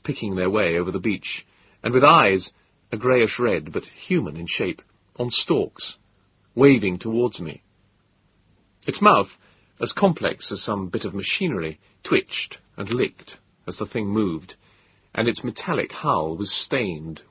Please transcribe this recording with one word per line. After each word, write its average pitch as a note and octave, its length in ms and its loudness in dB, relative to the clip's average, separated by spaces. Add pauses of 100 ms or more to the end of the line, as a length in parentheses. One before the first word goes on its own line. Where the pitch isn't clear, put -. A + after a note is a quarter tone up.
picking G2 320 -6
their F#2 140 0
way F#2+ 280 2
over F2 140 -2
the F#2 80 -4
beach, - 460 -4 (380)
and B2 100 0
with B2+ 100 6
eyes, A#2+ 480 6 (400)
a A2+ 60 -6
greyish A#2+ 420 2
red, E2+ 320 0
but - 140 -6
human G2+ 520 -4
in E2+ 100 -8
shape, - 340 -4 (360)
on B2 120 -4
stalks, - 680 -2 (580)
waving A2+ 440 6
towards A#2 400 -2
me. D#2+ 220 -10 (1300)
Its - 140 -6
mouth, D#3 360 4 (440)
as A#2 100 -2
complex - 600 0
as G2+ 100 -6
some G2 260 -4
bit G#2+ 180 -4
of F2+ 80 -6
machinery, G2 680 -4 (240)
twitched - 540 -2 (200)
and G2+ 120 -8
licked - 480 -4 (300)
as F2+ 100 -12
the G#2+ 80 -6
thing G#2 220 -6
moved, G2 480 -2 (580)
and A2+ 140 0
its - 160 -2
metallic B2+ 480 -4
hull E2 460 -2
was G2+ 140 -4
stained D#2+ 800 -4